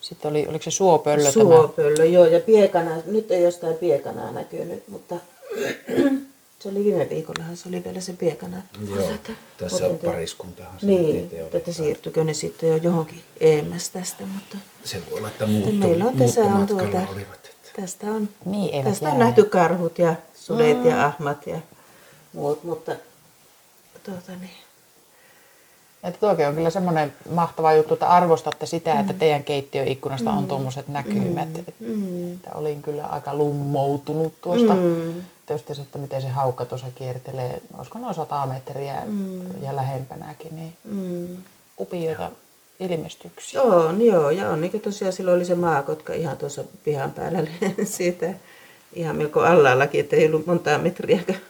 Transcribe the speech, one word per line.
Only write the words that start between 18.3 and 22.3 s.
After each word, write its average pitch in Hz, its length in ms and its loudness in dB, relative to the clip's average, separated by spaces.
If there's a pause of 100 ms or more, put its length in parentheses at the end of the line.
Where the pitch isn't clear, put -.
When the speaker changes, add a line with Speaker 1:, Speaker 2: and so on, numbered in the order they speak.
Speaker 1:
Niin, 196 280 -4
eivät 143 160 0
Speaker 2:
tästä 190 160 -2
on 151 60 0
Speaker 1:
jää. 247 140 2
Speaker 2:
nähty 233 180 6
karhut 175 560 0
ja 165 160 4 (200)
sudet 156 500 2
ja 247 100 4
Speaker 1:
Mm. - 100 0
Speaker 2:
ahmat 147 420 -4
ja 165 100 -8 (760)